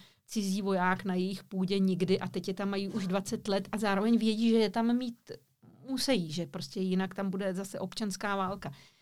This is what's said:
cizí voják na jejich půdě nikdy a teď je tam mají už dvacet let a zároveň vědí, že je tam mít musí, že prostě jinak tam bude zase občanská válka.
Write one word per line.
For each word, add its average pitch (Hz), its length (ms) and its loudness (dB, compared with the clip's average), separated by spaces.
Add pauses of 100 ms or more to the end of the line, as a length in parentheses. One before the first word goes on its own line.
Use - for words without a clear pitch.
(260)
cizí 196 360 0
voják 185 420 2
na 190 100 0
jejich 185 300 -2
půdě 190 340 0
nikdy 185 420 4
a 185 80 -4
teď 185 200 -6
je 190 60 -2
tam 196 160 -4
mají 196 180 -4
už 190 180 -4
dvacet 196 420 -2
let 196 240 0
a 220 60 -2
zároveň 208 400 4
vědí, 220 320 4
že 226 60 6
je 220 140 6
tam 233 260 2
mít 247 360 -6 (560)
musí, 254 440 0
že 165 140 -4
prostě - 340 -8
jinak 185 340 0
tam 196 160 -2
bude 190 240 -2
zase 196 240 -8
občanská 202 580 -4
válka. 190 360 -4 (300)